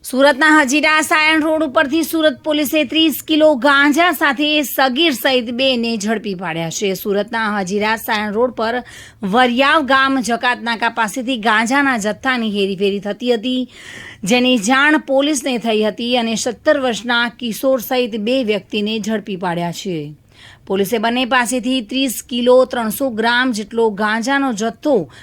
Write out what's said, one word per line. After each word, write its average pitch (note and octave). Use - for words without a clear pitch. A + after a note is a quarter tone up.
સુરતના D4
હજીરા D4+
સાયણ D#4
રોડ D#4
ઉપરથી D#4
સુરત D#4
પોલીસે D4+
ત્રીસ D#4
કિલો D#4
ગાંજા C#4+
સાથે D4+
સગીર C4+
સહિત B3+
બેને A#3
ઝડપી G#3
પાડ્યા E3
છે. F#3+
સુરતના G#3
હજીરા G#3
સાયણ G#3+
રોડ A#3+
પર A#3
વરિયાવ B3+
ગામ C4+
જકાત A#3
નાકા A#3
પાસેથી A#3
ગાંજાના A#3
જથ્થાની G#3+
હેરીફેરી G3
થતી G#3
હતી, B3+
જેની B3
જાણ C4+
પોલીસને C#4
થઈ G#3+
હતી A#3
અને A3+
સત્તર C#4+
વર્ષના A#3+
કિશોર B3
સહિત B3
બે B3
વ્યક્તિને G#3
ઝડપી G#3
પાડ્યા E3+
છે. D#3
પોલીસે G3+
બંને A#3+
પાસેથી B3+
ત્રીસ C4
કિલો B3
ત્રણસો B3
ગ્રામ A#3+
જેટલો A3
ગાંજાનો A#3
જથ્થો A3+